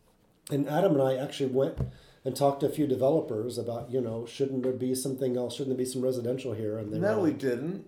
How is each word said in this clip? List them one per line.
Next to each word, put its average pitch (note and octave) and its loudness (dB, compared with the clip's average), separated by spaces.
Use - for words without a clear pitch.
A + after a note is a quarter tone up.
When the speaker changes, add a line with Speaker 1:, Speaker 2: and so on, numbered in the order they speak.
Speaker 1:
And C#3 0
Adam E3 4
and C#3 4
I C3 4
actually C3+ -2
went C3 2
and C3 -4
talked C#3 2
to D3+ 4
a - 0
few D3 2
developers B2 2
about, A#2 -4
you B2 0
know, A2+ -2
shouldn't C3+ -2
there B2+ 0
be B2+ -2
something B2+ 0
else? B2 -4
Shouldn't B2+ -2
there B2+ 0
be B2+ -6
some C3 -2
residential B2 -2
here? G#2+ -2
And G#2+ -6
they D#3+ -2
Speaker 2:
No, G3+ 2
Speaker 1:
were G#3 2
Speaker 2:
we D#3+ 4
Speaker 1:
like, - -2
Speaker 2:
didn't. C3+ -2